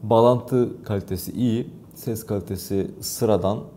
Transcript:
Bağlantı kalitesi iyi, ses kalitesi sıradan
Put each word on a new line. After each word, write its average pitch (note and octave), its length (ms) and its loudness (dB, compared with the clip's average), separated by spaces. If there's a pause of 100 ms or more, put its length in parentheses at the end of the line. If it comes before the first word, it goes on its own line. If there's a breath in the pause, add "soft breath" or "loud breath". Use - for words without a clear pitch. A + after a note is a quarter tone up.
Bağlantı A#2+ 800 4
kalitesi F#2+ 480 -4
iyi, A#2+ 380 -2 (240)
ses - 320 -8
kalitesi G2 640 -4 (100)
sıradan G#2 580 0 (180)